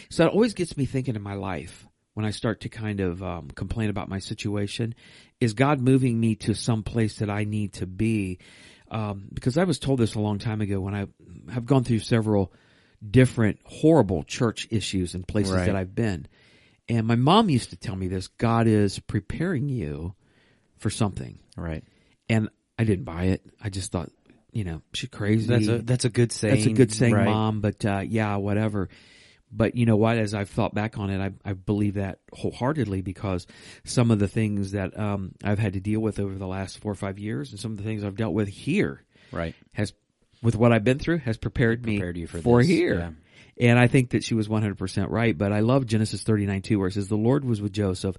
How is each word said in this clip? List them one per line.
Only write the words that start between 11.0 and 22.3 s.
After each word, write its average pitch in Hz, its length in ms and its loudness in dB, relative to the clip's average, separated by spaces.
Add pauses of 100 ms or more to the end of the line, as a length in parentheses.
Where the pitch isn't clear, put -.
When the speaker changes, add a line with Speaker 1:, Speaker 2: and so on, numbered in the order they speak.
Speaker 1:
have 117 140 -4
gone 131 200 4
through 120 140 2
several 104 520 2 (580)
different 120 540 4
horrible 104 600 4
church - 460 -4
issues 92 460 -2
and 90 120 -8
places 98 260 0
Speaker 2:
Right. 90 140 2
Speaker 1:
that 98 80 0
I've 95 200 -6
been. 104 320 -2 (640)
And 113 180 0
my 117 80 4
mom 175 340 6
used 123 220 2
to - 60 -16
tell - 180 -10
me 92 120 -4
this, 92 200 -4
"God 113 400 2
is 104 320 2
preparing 143 720 -4
you 82 440 -6 (640)
for - 120 -4
something." 82 500 -4 (160)
Speaker 2:
Right. 82 280 -8 (460)
Speaker 1:
And 110 200 2 (280)